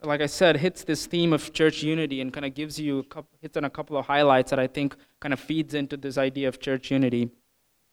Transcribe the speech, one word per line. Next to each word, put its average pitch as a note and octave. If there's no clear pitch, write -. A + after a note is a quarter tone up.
like D3
I D3
said, D#3
hits F3
this D3+
theme E3+
of -
church D#3
unity D3+
and C3
kind C#3+
of C3+
gives D3+
you C#3+
a -
coup-, D3+
hits D#3
on D3+
a C#3
couple D3+
of C3
highlights C#3+
that C3
I C3
think C#3+
kind D3
of B2+
feeds D3+
into C#3+
this C3+
idea C3+
of B2+
church C3+
unity. B2